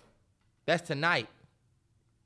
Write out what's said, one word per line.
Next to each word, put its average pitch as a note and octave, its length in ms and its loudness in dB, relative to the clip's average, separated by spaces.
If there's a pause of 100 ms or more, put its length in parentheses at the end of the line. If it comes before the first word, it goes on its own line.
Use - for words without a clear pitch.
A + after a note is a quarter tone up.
(680)
That's E3+ 200 0
tonight. D3+ 420 0 (960)